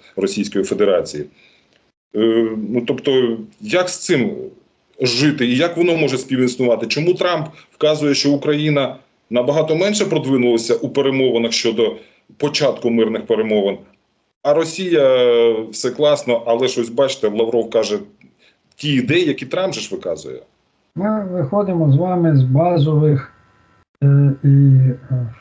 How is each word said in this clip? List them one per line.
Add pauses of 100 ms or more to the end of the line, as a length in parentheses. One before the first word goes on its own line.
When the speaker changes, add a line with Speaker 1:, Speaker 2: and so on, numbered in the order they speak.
(160)
Speaker 1:
Російської
Федерації». (920)
Е, (200)
ну,
тобто, (240)
як
з
цим (680)
жити
і
як
воно
може
співіснувати?
Чому
Трамп (240)
вказує,
що
Україна (340)
набагато
менше
продвинулася
у
перемовинах
щодо (420)
початку
мирних
перемовин, (680)
а
Росія, (440)
все
класно,
але
щось,
бачите,
Лавров
каже, (760)
ті
ідеї,
які
Трамп
же
ж
виказує. (540)
Speaker 2:
Ми
виходимо
з
вами
з
базових, (720)
е, (120)
і,
е,